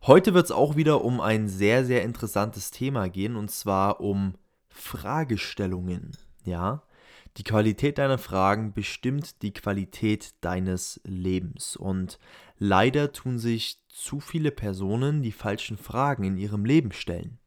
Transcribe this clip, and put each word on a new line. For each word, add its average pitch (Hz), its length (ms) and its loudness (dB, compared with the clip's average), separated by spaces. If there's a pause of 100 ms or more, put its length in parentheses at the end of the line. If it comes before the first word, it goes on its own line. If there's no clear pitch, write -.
heute 185 320 10
wird's 175 160 6
auch 143 260 2
wieder 151 260 4
um 120 200 0
ein 110 260 2
sehr, 101 380 2
sehr 123 160 2
interessantes 104 680 -4
Thema 123 380 -4
gehen, 98 280 -4
und 104 140 -6
zwar 98 520 0
um 98 320 0 (340)
Fragestellungen, 95 1500 -4 (260)
ja? 92 380 -4 (560)
Die 101 60 -12
Qualität 107 520 2
deiner 135 220 0
Fragen 101 560 0
bestimmt 131 680 -4
die 101 140 -6
Qualität 104 880 -2
deines 92 600 -4
Lebens. 92 720 -4
Und 92 420 -4 (400)
leider 127 540 2
tun 127 260 -6
sich 113 400 -4 (100)
zu - 320 -10
viele 151 300 -2
Personen 110 720 -2
die 113 100 -4
falschen 107 460 -6
Fragen 127 460 -2
in 95 120 0
ihrem 101 300 -2
Leben 135 260 4
stellen. - 540 -8